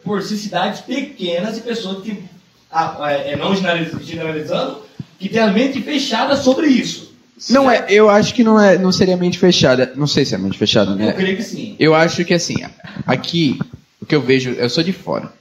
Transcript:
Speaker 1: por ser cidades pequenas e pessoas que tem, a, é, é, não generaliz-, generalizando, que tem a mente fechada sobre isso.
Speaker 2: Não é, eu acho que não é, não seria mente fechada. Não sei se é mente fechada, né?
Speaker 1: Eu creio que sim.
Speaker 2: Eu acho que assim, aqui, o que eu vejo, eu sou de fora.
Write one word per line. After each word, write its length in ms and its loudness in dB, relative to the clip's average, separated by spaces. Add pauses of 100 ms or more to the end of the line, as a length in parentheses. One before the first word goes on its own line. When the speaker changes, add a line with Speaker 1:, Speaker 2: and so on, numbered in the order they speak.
Speaker 1:
por 180 -4
ser 140 -6
cidades 460 -4
pequenas 720 -6
e 60 -10
pessoas 400 -8
que 80 -10
tem, 140 -10 (460)
a, 260 -4 (160)
é, 200 -4
é, 40 -4
não 200 0
generaliz-, 380 -2 (120)
generalizando, 760 -6 (360)
que 120 -10
tem 100 0
a 60 4
mente 340 2
fechada 560 -2
sobre 300 2
isso. 480 0 (340)
Speaker 2:
Não 220 4
é, 180 2
eu 220 6
acho 240 4
que 100 4
não 160 6
é, 160 6
não 160 2
seria 240 2
mente 220 -2
fechada. 580 4
Não 100 0
sei 200 0
se 80 -4
é 40 -4
mente 200 -4
fechada, 360 2
né? 160 -2
Speaker 1:
Eu 40 -4
creio 220 -2
que 60 -8
sim. 360 -10
Speaker 2:
Eu 160 4
acho 320 0
que 80 0
assim, 220 -4 (500)
aqui, 520 -2 (420)
o 60 -14
que 80 0
eu 80 2
vejo, 280 2
eu 200 -4
sou 140 -2
de 80 -2
fora. 380 -8 (100)